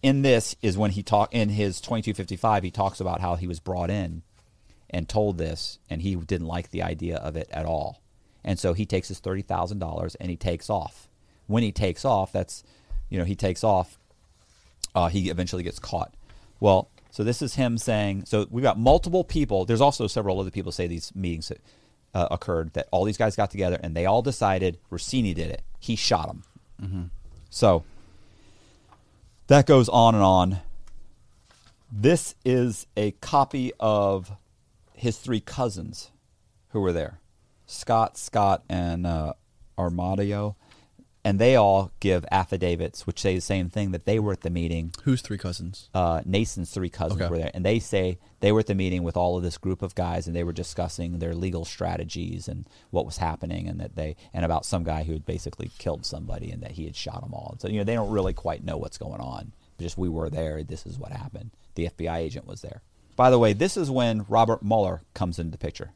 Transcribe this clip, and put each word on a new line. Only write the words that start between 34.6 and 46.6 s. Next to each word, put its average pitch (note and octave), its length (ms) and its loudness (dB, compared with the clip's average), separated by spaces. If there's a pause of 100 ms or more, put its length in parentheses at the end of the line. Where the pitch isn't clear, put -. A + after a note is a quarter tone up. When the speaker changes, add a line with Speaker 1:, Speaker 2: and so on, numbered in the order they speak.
Speaker 1:
his A#2 240 -2
three A#2 220 -2
cousins G#2 680 -6 (600)
who G#2+ 100 -2
were F#2 120 2
there, D#2+ 280 -4 (460)
Scott, - 500 0
Scott, G2+ 520 2
and, F2 380 -2
uh, D#2 280 -2 (440)
Armadio. G2 800 -2 (720)
And G2+ 120 2
they B2 180 8
all G2 340 6 (100)
give F2+ 300 2
affidavits F2 760 0
which G2 120 -4
say F#2+ 160 2
the F2+ 60 0
same F2+ 300 -2
thing, G2 220 -2
that F2 120 -6
they A2 140 2
were G#2 160 0
at - 80 -10
the - 80 -4
meeting. E2 420 -2 (120)
Speaker 2:
Whose B2+ 180 2
three G2+ 160 -8
cousins? F2+ 560 -8
Speaker 1:
Uh, E2+ 320 2
Nason's F#2+ 440 0